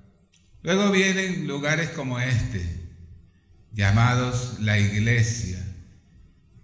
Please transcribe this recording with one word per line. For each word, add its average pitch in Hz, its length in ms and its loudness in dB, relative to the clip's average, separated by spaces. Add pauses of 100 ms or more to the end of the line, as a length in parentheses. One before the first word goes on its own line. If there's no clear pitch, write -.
(600)
Luego 196 300 2
vienen 185 560 0
lugares 147 420 -2
como 127 300 -6
este, 117 440 -2 (1080)
llamados 120 840 2
la 107 180 2
iglesia. 104 840 0 (1040)